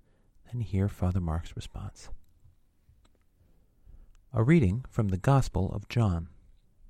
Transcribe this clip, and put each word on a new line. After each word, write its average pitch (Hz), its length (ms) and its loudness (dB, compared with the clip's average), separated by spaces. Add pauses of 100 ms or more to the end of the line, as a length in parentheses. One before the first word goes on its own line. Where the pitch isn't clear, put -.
(500)
and 123 120 -6
hear 98 260 0
Father 92 320 -2
Mark's 82 360 -4
response. - 540 -14 (2250)
A 110 80 2
reading 127 480 4
from 110 180 0
the 92 80 0
Gospel 123 560 2
of - 160 -8
John. 87 400 0 (600)